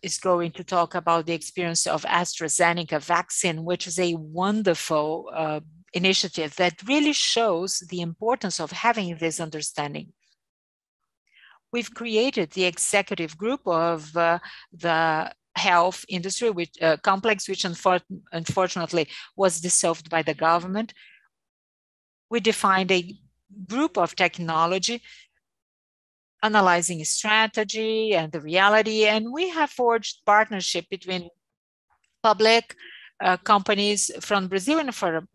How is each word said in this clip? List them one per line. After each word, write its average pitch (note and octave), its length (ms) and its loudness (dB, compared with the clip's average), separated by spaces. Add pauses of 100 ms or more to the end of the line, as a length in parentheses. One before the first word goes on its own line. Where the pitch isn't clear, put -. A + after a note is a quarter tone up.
is F#3 160 -8
going F3 340 0
to F3+ 120 -14
talk F3 300 0
about E3 320 0
the E3+ 80 -2
experience E3 540 -4
of D#3 160 -2
AstraZeneca E3+ 1000 0
vaccine, E3+ 640 -2
which F3 240 -4
is E3 100 -8
a F3 180 0
wonderful, E3 1160 -2
uh, D3+ 280 -4 (320)
initiative F3 640 0
that F3+ 300 0
really D4 260 4
shows F#3+ 640 0 (100)
the F3+ 120 -6
importance G3 580 -4
of D#3 120 -6
having G3 460 -2
this D#3+ 220 -2
understanding. D3+ 720 -8 (1600)
We've A#3+ 220 -6
created A3+ 580 -2
the F#3 140 0
executive F3 720 -2
group A3+ 300 -4
of, E3 500 -2
uh, E3+ 220 2 (340)
the D#3+ 600 0 (220)
health F3+ 520 2
industry, F#3+ 440 -2
which, F3 280 -6
uh, D#3+ 180 2
complex, G3+ 520 0
which F#3+ 140 -4
unfor-, F3+ 380 0 (300)
unfortunately E3+ 760 -2 (280)
was F#3 240 2
dissolved E3 520 -2
by E3 100 0
the D#3 140 -2
government. F3 580 0 (1400)
We A3+ 120 -2
defined F#3+ 500 2
a F3+ 240 0 (520)
group C4+ 300 -2
of F3 180 0
technology F3 840 0 (1400)
analyzing F3+ 640 4
strategy A3 1080 0
and D#3+ 180 0
the D#3 100 -6
reality, G#3 640 4
and A3 260 2
we E4+ 180 -4
have D#4+ 200 -2
forged A#3 560 -2
partnership G#3 640 2
between F3+ 400 -8 (920)
public, A3 540 4 (480)
uh, F#3 140 4
companies G#3 840 2
from F#3+ 280 0
Brazil F#3+ 320 0
and C#4 140 -4
for, E3 420 -2